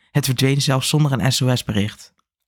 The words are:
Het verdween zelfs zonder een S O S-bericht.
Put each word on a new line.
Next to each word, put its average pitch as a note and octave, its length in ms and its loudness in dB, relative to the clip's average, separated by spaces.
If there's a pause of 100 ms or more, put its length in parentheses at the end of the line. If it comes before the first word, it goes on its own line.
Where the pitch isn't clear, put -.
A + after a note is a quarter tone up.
(120)
Het C#3+ 140 0
verdween C3+ 360 0
zelfs C3+ 280 0
zonder D3+ 220 2
een C3 200 0
S - 100 -2
O B2+ 140 2
S-bericht. G#2+ 600 -6 (320)